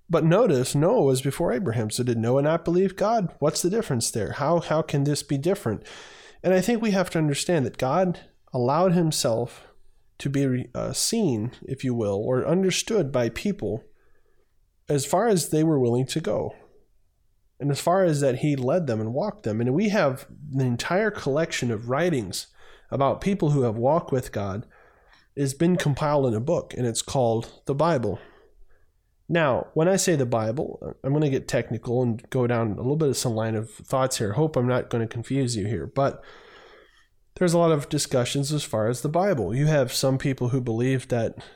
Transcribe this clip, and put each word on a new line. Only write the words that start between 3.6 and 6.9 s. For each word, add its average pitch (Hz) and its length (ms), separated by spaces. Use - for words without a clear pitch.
the 180 80
difference 190 400
there? 101 220
How, 160 280
how 156 220
can 143 220
this 143 180
be 143 160
different? 139 480
And 180 100
I 185 80
think 226 220
we 220 80